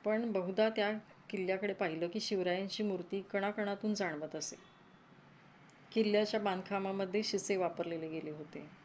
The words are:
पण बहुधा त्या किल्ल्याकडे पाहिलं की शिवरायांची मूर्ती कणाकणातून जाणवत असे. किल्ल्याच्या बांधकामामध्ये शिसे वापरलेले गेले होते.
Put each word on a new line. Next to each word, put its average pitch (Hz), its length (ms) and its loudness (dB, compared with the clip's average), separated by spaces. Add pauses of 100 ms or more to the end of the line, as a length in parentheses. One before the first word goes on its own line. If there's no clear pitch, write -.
पण 220 280 2
बहुधा 190 360 4
त्या 214 300 2 (320)
किल्ल्याकडे 190 420 0
पाहिलं 170 360 0
की 208 120 -2
शिवरायांची 190 640 0
मूर्ती 190 380 -2
कणाकणातून 202 720 0
जाणवत 156 420 -2
असे. - 200 -6 (1400)
किल्ल्याच्या 208 480 4
बांधकामामध्ये 196 840 0
शिसे 202 340 0
वापरलेले 165 520 -2
गेले 156 220 -6
होते. 151 400 -12 (140)